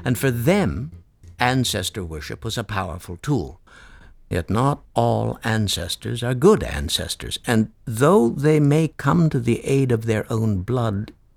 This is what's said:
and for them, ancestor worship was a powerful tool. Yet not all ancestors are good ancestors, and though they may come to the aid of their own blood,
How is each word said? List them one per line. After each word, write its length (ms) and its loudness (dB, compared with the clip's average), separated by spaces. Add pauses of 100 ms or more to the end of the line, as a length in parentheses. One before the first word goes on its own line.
and 120 0
for 140 0
them, 600 0 (460)
ancestor 680 0
worship 400 -10
was 140 -6
a 60 -6
powerful 520 -8
tool. 440 -4 (680)
Yet 200 -4
not 320 2 (120)
all 480 0
ancestors 800 -2
are 120 -2
good 280 6
ancestors, 840 -6
and 260 2 (140)
though 420 4
they 320 2
may 280 4
come 420 2
to 100 0
the 240 0
aid 260 2
of 140 0
their 260 -2
own 320 0
blood, 500 -4 (240)